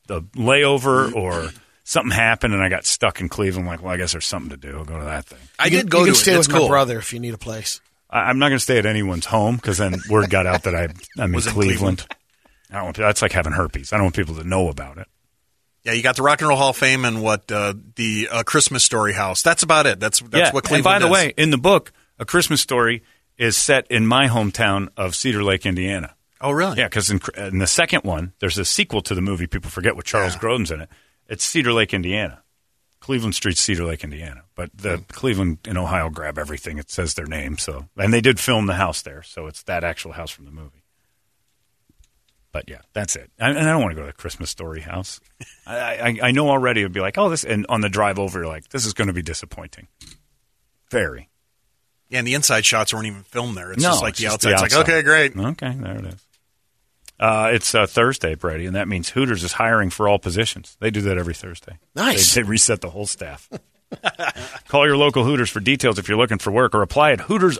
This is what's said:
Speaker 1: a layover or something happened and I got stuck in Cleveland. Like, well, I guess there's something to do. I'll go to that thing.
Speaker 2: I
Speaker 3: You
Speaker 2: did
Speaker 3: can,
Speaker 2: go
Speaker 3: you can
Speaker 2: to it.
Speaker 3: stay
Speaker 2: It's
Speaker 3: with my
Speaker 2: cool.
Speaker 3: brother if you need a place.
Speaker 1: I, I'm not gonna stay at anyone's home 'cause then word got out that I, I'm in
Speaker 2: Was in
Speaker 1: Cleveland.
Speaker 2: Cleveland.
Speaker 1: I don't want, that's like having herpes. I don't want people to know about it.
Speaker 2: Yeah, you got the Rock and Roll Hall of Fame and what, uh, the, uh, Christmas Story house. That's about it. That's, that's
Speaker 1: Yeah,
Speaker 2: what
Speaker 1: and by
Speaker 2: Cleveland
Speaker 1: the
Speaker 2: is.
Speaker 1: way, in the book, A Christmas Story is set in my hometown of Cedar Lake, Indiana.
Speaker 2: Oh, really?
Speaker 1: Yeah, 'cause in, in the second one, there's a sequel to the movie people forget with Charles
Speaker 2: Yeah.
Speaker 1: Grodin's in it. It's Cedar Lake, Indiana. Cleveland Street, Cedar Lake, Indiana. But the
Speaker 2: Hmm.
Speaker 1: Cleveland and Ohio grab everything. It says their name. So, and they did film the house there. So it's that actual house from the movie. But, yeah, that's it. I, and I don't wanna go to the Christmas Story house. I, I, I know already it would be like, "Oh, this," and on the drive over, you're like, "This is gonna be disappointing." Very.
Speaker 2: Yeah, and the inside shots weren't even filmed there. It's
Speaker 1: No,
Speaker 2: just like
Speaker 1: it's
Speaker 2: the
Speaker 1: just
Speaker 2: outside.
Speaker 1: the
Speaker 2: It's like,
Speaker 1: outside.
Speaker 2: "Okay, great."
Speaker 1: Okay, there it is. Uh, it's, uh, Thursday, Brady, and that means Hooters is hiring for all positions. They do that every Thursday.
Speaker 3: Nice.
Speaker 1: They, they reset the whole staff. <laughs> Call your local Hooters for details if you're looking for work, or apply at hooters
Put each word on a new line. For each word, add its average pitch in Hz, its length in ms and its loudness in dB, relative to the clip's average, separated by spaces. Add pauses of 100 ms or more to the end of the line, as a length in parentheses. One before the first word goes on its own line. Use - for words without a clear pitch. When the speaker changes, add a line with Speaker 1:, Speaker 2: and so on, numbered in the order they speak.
Speaker 1:
a 90 120 -4 (160)
layover 131 760 4
or 87 380 -4 (320)
something 120 300 -2
happened 113 420 2
and 95 80 2
I 95 60 2
got 90 180 -2
stuck - 340 0
in 90 80 -4
Cleveland. 95 380 -2
Like, 85 160 -8
well, 92 100 -6
I 90 40 -2
guess 90 160 -4
there's 80 120 -6
something 71 260 -8
to 71 60 -12
do. 69 220 -14
I'll 78 60 -10
go 78 160 -10
to 76 40 -10
that 76 220 -8
thing. - 140 -20 (180)
Speaker 2:
I 147 60 0
Speaker 3:
You 170 60 4
Speaker 2:
did 208 100 4
Speaker 3:
can, 220 80 -2
Speaker 2:
go 165 100 4
Speaker 3:
you 175 60 8
can 190 100 6
Speaker 2:
to - 60 6
it. - 20 4
Speaker 3:
stay 190 140 6
Speaker 2:
It's 160 100 6
Speaker 3:
with 143 60 -2
my 160 80 4
Speaker 2:
cool. 131 80 4
Speaker 3:
brother 135 320 4
if - 120 -10
you 120 60 -10
need 117 160 -8
a 104 40 -12
place. 110 420 -8 (280)
Speaker 1:
I, 117 120 0
I'm 123 180 2
not 143 120 4
gonna 131 100 2
stay 127 180 2
at 104 80 4
anyone's 101 400 0
home 113 320 2
'cause 101 200 -2
then 92 180 0 (120)
word 104 220 4
got 95 160 2
out 90 160 0
that 90 140 -2
I, 85 80 0 (360)
I'm 101 100 0
in - 20 0
Speaker 2:
Was 113 160 0
in 110 60 -4
Speaker 1:
Cleveland. 98 520 2
Speaker 2:
Cleveland. - 0 - (640)
Speaker 1:
I 98 60 -14
don't 98 80 -6
want, 82 140 -8
that's 107 220 2
like 104 120 2
having 80 200 0
herpes. 82 400 -4
I 104 40 0
don't 101 80 4
want 90 100 2
people 82 220 -2
to 80 80 -12
know 92 240 0
about 69 300 -10
it. - 100 -16 (760)
Speaker 2:
Yeah, 117 80 -2
you 117 100 0
got 127 140 2
the 131 60 0
Rock 147 200 4
and 156 60 2
Roll 139 100 4
Hall 135 120 4
of 123 60 -4
Fame 131 300 2
and 110 160 -2
what, 107 280 -2
uh, 104 220 0 (220)
the, 110 360 -2
uh, 117 120 -2
Christmas 135 420 2
Story 104 300 2
house. 95 280 -2
That's 165 200 4
about 156 240 4
it. 101 140 2
That's, 107 200 0
that's 117 140 -8
Speaker 1:
Yeah, 160 180 4
Speaker 2:
what 135 180 -2
Speaker 1:
and 147 140 4
by 190 140 4
Speaker 2:
Cleveland 190 60 4
Speaker 1:
the - 20 4
Speaker 2:
is. 170 60 4
Speaker 1:
way, 180 260 4
in 156 120 4
the 143 60 4
book, 170 360 4 (260)
A 113 80 -10
Christmas 165 340 2
Story 117 420 0 (360)
is 117 180 2
set 135 300 2
in 113 200 2
my 131 220 4
hometown 104 600 0 (100)
of 92 160 -4
Cedar 107 280 -2
Lake, 98 220 0
Indiana. 92 500 -4 (280)
Speaker 2:
Oh, 139 80 -2
really? 170 280 0
Speaker 1:
Yeah, 120 100 0
'cause 104 220 -2
in, 98 100 0 (180)
in 95 200 -4
the 95 100 2
second - 340 2
one, 87 380 -4
there's 95 180 -2
a 92 80 -2
sequel 117 360 0
to - 120 -6
the 90 80 -2
movie 90 240 -2
people - 240 -8
forget 92 260 0
with - 80 -14
Charles 95 300 0
Speaker 2:
Yeah. 90 60 -10
Speaker 1:
Grodin's 110 320 -2
in 78 100 -8
it. - 80 -16 (380)
It's - 160 -6
Cedar 127 280 0
Lake, 110 220 2
Indiana. 90 480 -4 (580)
Cleveland 113 360 -2
Street, 90 200 -2
Cedar 85 280 0
Lake, 82 200 -6
Indiana. 76 380 -14 (140)
But 90 200 -10
the 98 220 -4
Speaker 2:
Hmm. 82 60 -12
Speaker 1:
Cleveland 95 640 -2
and 92 120 -6
Ohio 85 320 -2
grab 76 280 -10
everything. 76 400 -10
It 73 120 -14
says 85 240 -4
their 80 120 -10
name. 76 300 -8
So, 71 400 -10
and 98 160 0
they 117 80 4
did 117 200 4
film 110 260 0
the 92 80 -2
house 90 260 -2
there. 71 220 -18
So - 240 -16
it's - 160 -18
that 85 220 -6
actual 82 280 -8
house 80 200 -12
from 73 120 -20
the 69 60 -20
movie. 76 320 -20 (1700)
But, 73 180 -10
yeah, 73 100 -18 (160)
that's 104 200 -6
it. - 240 -12
I, 120 120 0
and 151 80 -2
I 156 140 2
don't 135 100 2
wanna 90 120 -2
go 78 60 -10
to 71 60 -10
the 71 80 -12
Christmas - 360 -12
Story 80 300 -12
house. 87 400 -10 (460)
I, 117 100 -10
I, 117 420 -2 (100)
I - 20 6
know 147 180 2
already 127 320 2
it 101 60 0
would 90 80 -8
be 98 60 -2
like, 95 180 -2
"Oh, 202 100 4
this," 165 160 -2
and 104 240 -2
on 110 140 0
the 101 80 0
drive 101 280 0
over, 95 220 -4
you're 82 80 -6
like, 78 220 -12
"This 127 160 -4
is 104 80 -6
gonna 101 180 0
be 87 100 -4
disappointing." - 640 -12 (1040)
Very. 80 380 -4 (800)
Speaker 2:
Yeah, 127 120 -4
and 117 60 -4
the 123 80 -2
inside 131 300 2
shots 110 300 2
weren't 110 120 -6
even 98 180 -10
filmed 120 320 -6
there. 90 140 -12
It's 104 120 -2
Speaker 1:
No, 175 80 2
Speaker 2:
just 147 120 2
like 110 100 0
Speaker 1:
it's - 60 -8
Speaker 2:
the 110 60 -4
Speaker 1:
just 107 100 0
Speaker 2:
outside. 107 160 0
Speaker 1:
the 98 40 6
Speaker 2:
It's 95 80 6
like, 107 180 0
Speaker 1:
outside. 165 140 4
Speaker 2:
"Okay, 160 80 4
great." 147 340 4
Speaker 1:
Okay, 127 420 -4
there 101 200 -8
it 101 80 -10
is. 92 200 -16 (920)
Uh, 110 320 2
it's, 113 220 0
uh, 113 120 6
Thursday, 117 480 2
Brady, 80 300 -4
and 92 120 -4
that 98 120 -2
means 90 220 -4
Hooters 123 340 0
is 87 80 -6
hiring 113 380 2
for 104 180 0
all 101 120 6
positions. 92 600 -4
They 110 100 0
do 104 120 -2
that 98 160 0
every 85 160 -4
Thursday. 87 440 -16 (160)
Speaker 3:
Nice. 220 400 2
Speaker 1:
They, 123 80 4
they 101 60 -2
reset 110 320 2
the 87 100 -10
whole 101 160 -8
staff. - 440 -10 (600)
<laughs> - 580 -8
Call 143 180 4
your 143 100 4
local 139 280 4
Hooters 123 260 0
for - 100 -8
details 117 380 2
if 95 100 -8
you're 104 100 0
looking 113 200 2
for - 120 -4
work, 117 240 2
or 107 80 4
apply 147 300 4
at 110 100 0
hooters 185 380 2